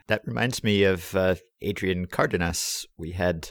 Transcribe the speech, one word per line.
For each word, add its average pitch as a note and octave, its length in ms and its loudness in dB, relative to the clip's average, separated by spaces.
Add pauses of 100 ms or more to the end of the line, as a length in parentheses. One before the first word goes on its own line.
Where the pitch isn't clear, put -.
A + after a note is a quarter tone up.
That G#2+ 200 0
reminds A#2+ 360 -2
me G2+ 200 4
of, F#2+ 320 2
uh, F#2 200 4 (280)
Adrian F#2 420 -2
Cardenas - 800 -2 (120)
we E2 140 -10
had F2+ 400 -2